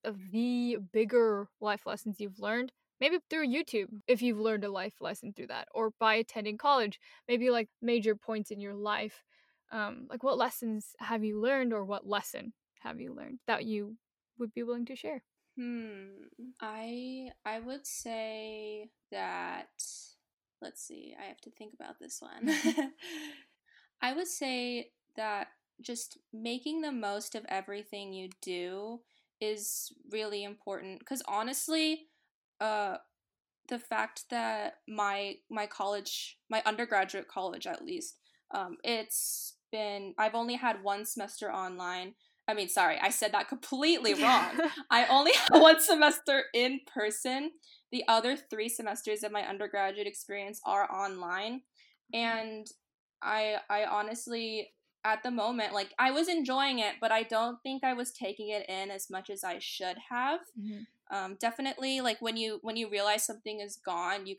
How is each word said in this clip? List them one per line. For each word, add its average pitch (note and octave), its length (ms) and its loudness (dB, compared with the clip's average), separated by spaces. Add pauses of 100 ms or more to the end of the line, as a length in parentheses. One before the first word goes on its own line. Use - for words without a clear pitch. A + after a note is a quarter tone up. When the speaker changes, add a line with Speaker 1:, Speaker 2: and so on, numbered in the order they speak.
Speaker 1:
of G3 280 -8
the A#3+ 460 2 (140)
bigger A3 560 4 (120)
life G#3 260 -2
lessons G#3 340 -6
you've G3+ 200 -8
learned? A#3 320 0 (280)
Maybe D#4+ 180 4 (120)
through D#4 180 0
YouTube, A#3 600 -2
if A#3+ 140 4
you've A#3 180 2
learned G#3+ 240 0
a G3+ 60 -4
life F#3+ 300 -6
lesson G3+ 340 -6
through - 140 -12
that, - 260 -8
or A3 240 0
by A3 180 4
attending G#3+ 420 -4
college, B3 420 2 (280)
maybe, A#3+ 220 4
like, A#3 180 2 (140)
major A3+ 340 2
points G#3+ 340 -6
in G3+ 100 -10
your G3+ 140 -8
life G#3 500 -4 (480)
um, A3 360 -6
like, A#3+ 140 -10
what C4 160 2
lessons A#3 600 -2
have A3+ 260 -4
you G#3+ 160 -2
learned, B3+ 320 2
or G#3 120 -2
what G3 220 -6
lesson G3+ 460 -4 (300)
have A#3 180 -8
you B3+ 140 -10
learned - 320 -14
that A3+ 180 -2
you G#3+ 320 -4 (420)
would A#3 160 -6
be A#3+ 80 -6
willing A#3+ 240 -4
to C4 100 -10
share? D4+ 260 -8 (360)
Speaker 2:
Hmm. A3+ 480 -8 (540)
I, A#3+ 720 -10 (140)
I A3 160 -6
would C4 260 -10
say A3 1040 -8 (200)
that, F3+ 580 -6 (920)
let's - 220 -12
see, - 380 -16
I G3 60 -14
have G3 160 -18
to - 80 -20
think G#3+ 240 -20
about - 260 -16
this - 200 -12
one. C4 340 -2
<laughs> D4+ 80 0 (1400)
Speaker 1:
Mm-hmm. B3+ 60 2
Speaker 2:
I C4 60 -2
would F4 120 -4
say B3 640 -4 (240)
that G3+ 340 -4 (320)
just - 380 -10 (140)
making A#3+ 480 -4
the D4+ 100 -4
most G#3+ 460 -4
of G#3+ 120 -8
everything G3+ 640 -6
you F#3 180 -10 (100)
do F#3 600 -6 (400)
is G#3+ 520 -4 (180)
really G#3 320 -4
important, G3 600 -10
'cause C4+ 240 -6
honestly, D#4 800 0 (520)
uh, G#3 360 0 (720)
the B3 100 -4
fact A3 520 -4
that A3 480 -2 (100)
my, G3+ 480 0 (120)
my G#3+ 180 -4
college, G3+ 680 -4 (140)
my A3 160 2
undergraduate G#3+ 600 0
college F#3 380 -6
at - 180 -8
least, - 340 -8 (340)
um, F3+ 300 -4
it's - 760 -4 (140)
been, G3+ 480 -4
I've G#3+ 160 4
only A#3 220 0
had A#3 260 0
one G3+ 220 0
semester G#3 480 -6
online. F3+ 600 -6 (340)
I A3 60 2
mean, G3 140 -2
sorry, F3+ 320 4
I G3 100 4
said G#3+ 220 0
that - 160 2
completely C#4 640 2
wrong. C4 460 6 (140)
Speaker 1:
<laughs> - 160 -8
Speaker 2:
I A#3+ 160 8
only C#4 260 8
<laughs> - 180 6
had D#4+ 100 12
one D#4+ 200 12
semester D4 720 6
in B3+ 280 4 (120)
person. B3+ 600 -2 (400)
The B3 160 0
other A3+ 280 6
three A3 320 -4
semesters G#3+ 540 -4
of G#3+ 100 -4
my G#3 160 0
undergraduate G3+ 600 -2
experience G3+ 580 -8
are G3 240 2
online. G3 720 -4 (520)
Speaker 1:
Mm-hmm. A3+ 40 -2
Speaker 2:
And A3 480 -2 (560)
I, G#3+ 360 0 (120)
I G#3 140 2
honestly, A3 880 -2 (320)
at A3 180 2
the B3 80 -2
moment, A3+ 420 0
like, G3 260 -2
I C4 120 6
was D#4+ 180 2
enjoying C4+ 520 2
it, G#3 200 2
but A3 120 2
I A3+ 100 6
don't A#3 400 0
think C4+ 220 -4
I C4 100 2
was B3 180 -4
taking G#3 380 -6
it G#3 180 -4
in F#3+ 220 -6
as G3 200 -8
much F#3+ 200 -8
as G3 140 -8
I F3+ 160 -4
should F#3 360 -6 (140)
have. C4+ 300 0 (180)
Speaker 1:
Mm-hmm. G#3 580 -10
Speaker 2:
Um, F#3+ 240 -4
definitely, C4 600 0
like, A#3 200 0
when A3+ 160 -2
you, A3 260 -2
when A3 140 -6
you A3+ 140 -2
realize G#3 340 2
something G#3+ 360 -6
is G3+ 240 -10
gone, F#3 420 -2
you F#3+ 120 -8